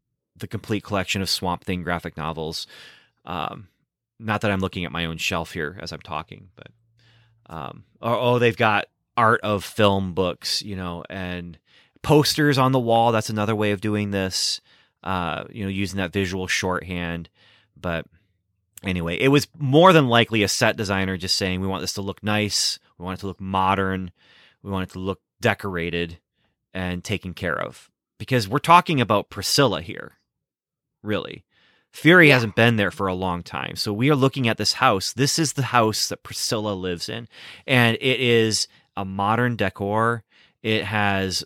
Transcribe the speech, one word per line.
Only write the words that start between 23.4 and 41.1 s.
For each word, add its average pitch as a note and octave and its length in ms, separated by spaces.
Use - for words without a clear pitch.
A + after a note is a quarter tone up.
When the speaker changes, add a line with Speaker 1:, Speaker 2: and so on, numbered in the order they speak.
Speaker 1:
We G2 80
want F#2 180
it - 40
to F#2+ 60
look F#2 220
decorated F2 800
and F2+ 300
taken F#2 320
care E2 260
of." - 300
Because A2+ 320
we're A#2+ 80
talking E3+ 420
about G#2 300
Priscilla G2+ 540
here, - 300
really. - 400
Fury E3 380
Speaker 2:
Yeah. C#3 60
Speaker 1:
hasn't A#2 200
been A2+ 220
there G2+ 120
for G2 160
a F#2 80
long F2+ 300
time. C2+ 320
So G#2+ 180
we A#2 160
are D3+ 60
looking C3 320
at A2 100
this G#2 160
house. A2 400
This C#3 240
is D#3+ 160
the - 100
house A#2 460
that - 140
Priscilla G#2+ 500
lives F2+ 340
in. A#2 200
And A#2+ 340
it C3 180
is A#2 480
a G2+ 100
modern G#2+ 500
decor. G#2+ 680
It A2 220
has, G2 600